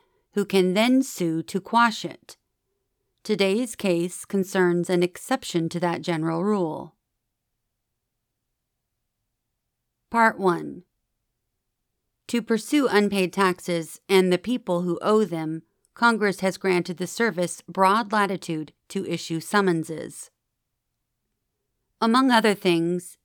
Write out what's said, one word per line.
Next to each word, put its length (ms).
who 100
can 280
then 300
sue 400
to 180
quash 440
it. 320
Today's 500
case 500
concerns 640
an 140
exception 640
to 120
that 200
general 440
rule. 500
Part 280
one. 460
To 120
pursue 460
unpaid 460
taxes 760
and 240
the 60
people 440
who 200
owe 220
them, 380
Congress 440
has 180
granted 420
the 100
service 600
broad 440
latitude 600
to 160
issue 340
summonses. 920
Among 300
other 240
things, 720